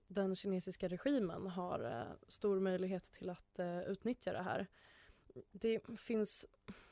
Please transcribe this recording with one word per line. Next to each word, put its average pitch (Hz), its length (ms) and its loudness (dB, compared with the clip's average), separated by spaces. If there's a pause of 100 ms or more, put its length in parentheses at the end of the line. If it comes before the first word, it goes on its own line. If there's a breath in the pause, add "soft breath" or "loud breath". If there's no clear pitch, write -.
den 190 300 2
kinesiska 185 520 0
regimen 185 580 2
har, 180 380 -2
eh, 117 320 -4 (120)
stor 196 320 2
möjlighet 185 520 0
till 180 180 -6
att, - 280 -10
eh, 175 220 -2
utnyttja 196 520 -2
det 135 100 -2
här. 185 240 0 (840 loud breath)
Det 226 280 2 (180)
finns - 480 0 (460 loud breath)